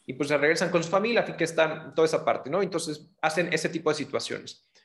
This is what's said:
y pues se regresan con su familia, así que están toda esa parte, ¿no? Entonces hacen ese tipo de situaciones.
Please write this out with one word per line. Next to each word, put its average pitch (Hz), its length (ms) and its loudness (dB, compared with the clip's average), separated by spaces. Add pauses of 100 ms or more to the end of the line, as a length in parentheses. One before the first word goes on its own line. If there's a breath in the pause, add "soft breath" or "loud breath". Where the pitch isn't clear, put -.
y - 80 -12
pues 139 160 -4
se 147 80 4
regresan 160 340 4
con 170 120 2
su 160 80 -8
familia, 208 320 2
así 165 120 -4
que 175 100 0
están 156 500 0
toda 160 120 6
esa - 200 0
parte, - 240 0
¿no? 185 120 0
Entonces 151 480 -6 (120)
hacen 170 280 0
ese 160 200 0
tipo 165 180 -2
de 147 80 2
situaciones. - 760 -8 (140)